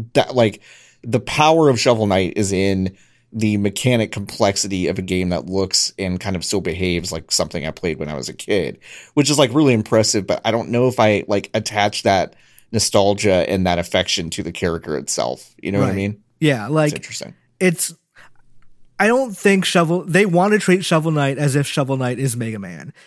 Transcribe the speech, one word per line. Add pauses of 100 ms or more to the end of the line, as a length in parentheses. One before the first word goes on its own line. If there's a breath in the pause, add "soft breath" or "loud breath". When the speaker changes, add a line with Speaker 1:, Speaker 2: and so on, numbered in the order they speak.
(140)
Speaker 1:
that,
like, (420 soft breath)
the
power
of
Shovel
Knight
is
in (360 soft breath)
the
mechanic
complexity
of
a
game
that
looks
and
kind
of
still
behaves
like
something
I
played
when
I
was
a
kid, (360 loud breath)
which
is,
like,
really
impressive.
But
I
don't
know
if
I,
like,
attach
that (380 soft breath)
nostalgia
and
that
affection
to
the
character
itself.
You
know
what
I
Speaker 2:
Right.
Speaker 1:
mean? (180)
Speaker 2:
Yeah,
like,
Speaker 1:
It's
interesting. (260)
Speaker 2:
it's, (1080 soft breath)
I
don't
think
Shovel,
they
want
to
treat
Shovel
Knight
as
if
Shovel
Knight
is
Mega
Man. (140)